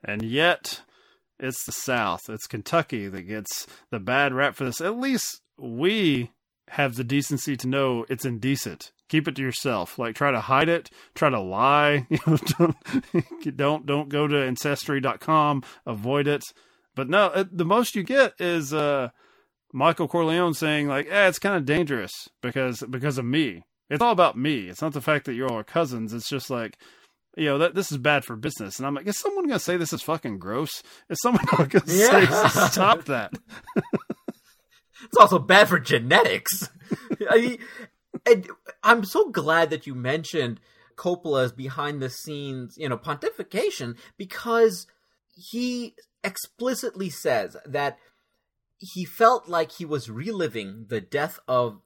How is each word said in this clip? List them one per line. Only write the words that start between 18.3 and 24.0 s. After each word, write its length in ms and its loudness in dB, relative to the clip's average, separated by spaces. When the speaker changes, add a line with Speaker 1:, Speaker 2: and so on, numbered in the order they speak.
Speaker 1:
is, 320 0
uh, 380 0
Michael 360 2
Corleone 460 2
saying, 340 0
like, 220 -2
"Eh, 180 6
it's 120 0
kinda 200 0
dangerous 520 0
because, 480 -4
because 300 -2
of 80 -4
me. 380 -2
It's 120 0